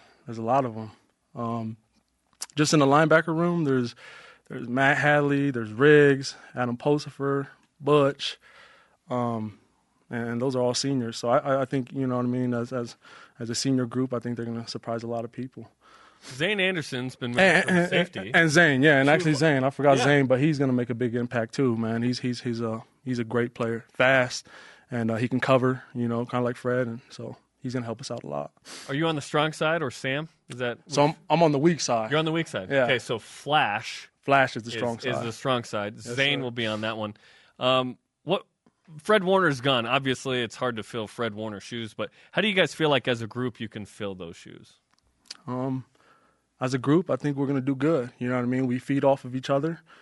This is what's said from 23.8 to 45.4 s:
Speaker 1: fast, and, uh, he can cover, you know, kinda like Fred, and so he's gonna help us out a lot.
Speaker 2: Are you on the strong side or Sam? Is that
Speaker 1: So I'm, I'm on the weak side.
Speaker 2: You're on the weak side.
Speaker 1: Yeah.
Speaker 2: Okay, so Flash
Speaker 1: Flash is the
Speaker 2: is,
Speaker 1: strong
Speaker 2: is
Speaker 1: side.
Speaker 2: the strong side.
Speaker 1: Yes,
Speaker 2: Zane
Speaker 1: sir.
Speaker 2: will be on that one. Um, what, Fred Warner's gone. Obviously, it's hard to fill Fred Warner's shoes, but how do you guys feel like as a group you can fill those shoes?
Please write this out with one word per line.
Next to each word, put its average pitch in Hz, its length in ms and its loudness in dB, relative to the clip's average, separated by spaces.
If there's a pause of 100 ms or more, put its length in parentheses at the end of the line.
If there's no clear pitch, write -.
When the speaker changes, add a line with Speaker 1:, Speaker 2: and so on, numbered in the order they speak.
Speaker 1:
fast, 131 520 2 (440)
and, 117 200 -2
uh, 113 60 -2
he 117 120 -2
can 127 120 -2
cover, 127 420 2 (120)
you 120 140 -4
know, 117 180 -4
kinda 123 180 -2
like 123 120 -2
Fred, 123 320 -2
and 117 200 -10
so 120 280 -14 (260)
he's 123 100 -8
gonna 123 140 -6
help 113 160 -10
us - 80 -12
out 117 120 -10
a - 40 -14
lot. 71 240 -8 (380)
Speaker 2:
Are 139 60 -4
you 156 120 0
on 160 80 0
the 139 80 -4
strong 156 320 0
side 165 260 0
or 135 100 -4
Sam? 139 380 -6 (220)
Is 127 80 -14
that 120 200 -4 (100)
Speaker 1:
So 143 160 4
I'm, 151 100 2 (160)
I'm 160 120 4
on 156 100 6
the 139 60 2
weak 160 220 2
side. 113 300 -2
Speaker 2:
You're 147 80 0
on 160 80 0
the 156 60 -2
weak 165 160 -2
side. 95 220 -8
Speaker 1:
Yeah. 135 140 2
Speaker 2:
Okay, 123 140 2
so 113 200 -6
Flash 120 880 -2 (140)
Speaker 1:
Flash 135 320 4
is 110 100 -8
the 117 40 -14
Speaker 2:
is, 110 60 -8
Speaker 1:
strong 117 240 -4
Speaker 2:
is - 40 -18 (140)
Speaker 1:
side. 127 100 -4
Speaker 2:
the 113 60 -6
strong 123 320 -2
side. 107 320 -6
Speaker 1:
Yes, 117 180 -12
Speaker 2:
Zane 139 260 0
Speaker 1:
sir. - 20 -6
Speaker 2:
will 123 80 -6
be 117 160 -4
on 107 160 -4
that 110 160 -4
one. 104 160 -6 (440)
Um, 127 380 0 (280)
what, - 200 -2 (540)
Fred 208 260 2
Warner's 175 380 2
gone. 123 240 2
Obviously, 127 560 0
it's 110 140 -8
hard 123 200 -2
to 107 60 -8
fill 110 240 -8
Fred 113 280 -4
Warner's 107 280 -8
shoes, 113 320 -10
but - 160 -6 (220)
how 175 100 -2
do 214 60 2
you 208 40 0
guys 185 220 2
feel 156 160 2
like 131 180 2
as 117 140 0
a 113 40 -6
group 123 340 -6
you 110 80 -8
can 104 180 -12
fill 98 280 -10
those 90 220 -14
shoes? - 380 -20 (720)